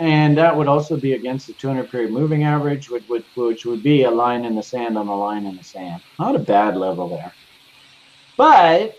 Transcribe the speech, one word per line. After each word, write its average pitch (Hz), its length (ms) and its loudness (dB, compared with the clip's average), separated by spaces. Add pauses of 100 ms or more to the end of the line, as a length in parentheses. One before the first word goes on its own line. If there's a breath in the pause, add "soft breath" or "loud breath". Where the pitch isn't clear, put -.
and 151 360 4
that 160 200 4
would 151 100 0
also 147 300 0
be 135 160 -2
against 127 340 -6
the 117 60 -18
two - 160 -10
hundred 131 220 -4
period 117 200 -4
moving 151 320 0
average, 147 480 -2
which 120 180 -8
would, 117 160 -4 (120)
which 117 280 -4
would 117 180 -6
be 143 200 4
a 123 80 2
line 120 340 0
in 113 120 -4
the 107 60 -6
sand 117 360 -6
on 104 80 -6
a 101 100 -6
line 104 300 -6
in 95 100 -12
the 90 60 -20
sand. 87 400 -14 (160)
Not 202 160 -2
a - 60 0
bad 101 360 0
level 90 320 -4
there. 85 240 -12 (1040)
But 190 640 6